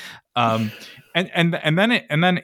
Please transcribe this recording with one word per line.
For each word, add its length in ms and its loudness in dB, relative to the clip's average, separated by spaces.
Um, 360 0
and, 220 -2
and, 180 2
and 140 0
then 140 2
it, 180 -2
and 140 0
then 200 2